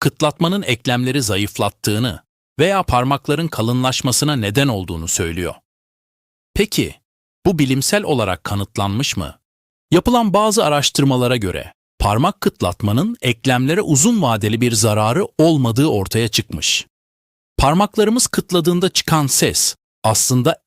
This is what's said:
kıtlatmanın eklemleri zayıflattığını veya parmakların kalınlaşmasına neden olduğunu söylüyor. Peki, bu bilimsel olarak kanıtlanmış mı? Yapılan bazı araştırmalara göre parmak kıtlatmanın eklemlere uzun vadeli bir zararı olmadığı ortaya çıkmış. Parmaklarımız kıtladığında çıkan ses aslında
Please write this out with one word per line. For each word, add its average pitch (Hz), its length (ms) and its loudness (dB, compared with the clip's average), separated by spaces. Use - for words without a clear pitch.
kıtlatmanın 170 640 0
eklemleri 127 600 -2
zayıflattığını 104 1000 -4
veya 190 240 2
parmakların 139 680 0
kalınlaşmasına 127 880 0
neden 113 320 0
olduğunu 85 400 -6
söylüyor. 85 460 -4
Peki, 131 400 -2
bu 175 120 2
bilimsel 139 440 0
olarak 113 420 -2
kanıtlanmış 101 720 -4
mı? 76 220 -8
Yapılan 220 440 2
bazı 214 300 2
araştırmalara 135 720 2
göre 90 360 -6
parmak 117 420 0
kıtlatmanın 113 840 -2
eklemlere 131 600 0
uzun 190 400 2
vadeli 113 380 0
bir 120 120 2
zararı 110 560 0
olmadığı 143 480 4
ortaya 110 420 0
çıkmış. - 580 -4
Parmaklarımız 208 680 2
kıtladığında 175 600 0
çıkan 156 380 0
ses - 500 0
aslında 123 640 0